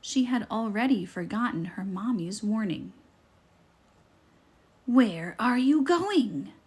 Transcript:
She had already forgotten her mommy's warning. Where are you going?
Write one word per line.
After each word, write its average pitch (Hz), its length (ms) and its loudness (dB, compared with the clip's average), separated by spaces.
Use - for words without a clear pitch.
She - 240 0
had 247 260 -2
already 220 540 0
forgotten 185 600 -4
her 170 180 -8
mommy's 196 600 -4
warning. 208 500 -2
Where 202 540 2
are 247 180 2
you 269 240 4
going? 277 720 2